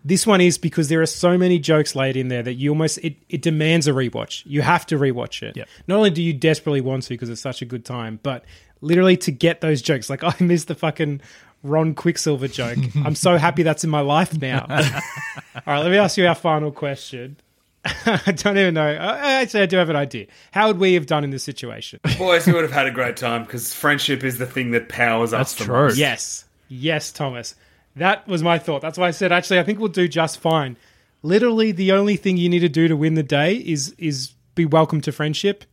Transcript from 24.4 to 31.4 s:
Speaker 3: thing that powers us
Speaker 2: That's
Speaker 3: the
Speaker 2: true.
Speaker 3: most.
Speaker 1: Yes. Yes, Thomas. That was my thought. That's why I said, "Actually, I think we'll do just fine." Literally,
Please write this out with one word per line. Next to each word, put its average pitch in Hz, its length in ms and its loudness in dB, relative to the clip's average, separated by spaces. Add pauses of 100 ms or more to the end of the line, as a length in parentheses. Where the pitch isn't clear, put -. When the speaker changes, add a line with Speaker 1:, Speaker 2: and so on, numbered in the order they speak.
Speaker 3:
thing 123 260 -4
that 117 160 0
powers 117 440 0
us 127 200 -2
Speaker 2:
That's - 80 -8
Speaker 3:
the 107 60 -4
Speaker 2:
true. 120 80 -2
Speaker 3:
most. 127 220 4
Speaker 1:
Yes. 131 480 -2 (240)
Yes, 151 440 -4
Thomas. 123 420 -8 (420)
That 190 300 0
was 180 160 -2
my 170 160 4
thought. 151 240 -4
That's 156 160 -8
why 180 100 2
I - 20 2
said, 180 220 0
"Actually, 180 280 2
I 160 40 -2
think 202 140 -2
we'll 220 100 -2
do 180 200 0
just 160 320 -2
fine." 147 360 0 (460)
Literally, 220 500 2